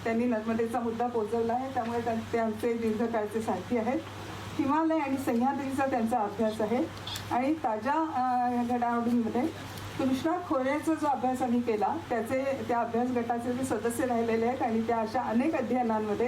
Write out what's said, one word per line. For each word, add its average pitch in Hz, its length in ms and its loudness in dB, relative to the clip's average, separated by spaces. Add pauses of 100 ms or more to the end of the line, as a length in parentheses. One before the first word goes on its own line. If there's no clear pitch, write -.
त्यांनी 233 220 2
नर्मदेचा 226 540 0
मुद्दा 233 280 -2
पोचवला 226 460 0
आहे, 262 200 -2
त्यामुळे 233 280 -2
त्यां-, 226 320 -2
ते 233 40 2
आमचे 226 360 0
दीर्घकाळचे 220 680 0
साथी - 360 -2
आहेत. 247 220 0 (520)
हिमालय 311 480 2
आणि 269 180 -2
सह्याद्रीचा 269 680 0
त्यांचा 240 340 2
अभ्यास 214 420 0
आहे 233 220 0 (520)
आणि 269 180 2
ताज्या, 240 400 0
अ, 247 720 2
घडामोडींमध्ये 240 840 2 (500)
कृष्णा 269 400 2 (100)
खोरेचा 294 460 2
जो 302 140 0
अभ्यास 254 340 0
आम्ही 240 200 2
केला 220 360 0 (120)
त्याचे, 254 580 0
त्या 233 120 2
अभ्यास 233 300 0
गटाचे 240 480 -2
ते 262 60 -2
सदस्य 233 420 0
राहिलेले 226 400 2
आहेत 254 160 0
आणि 226 260 0
त्या 233 100 2
अशा 226 240 0
अनेक 254 340 2
अध्ययनांमध्ये 226 720 2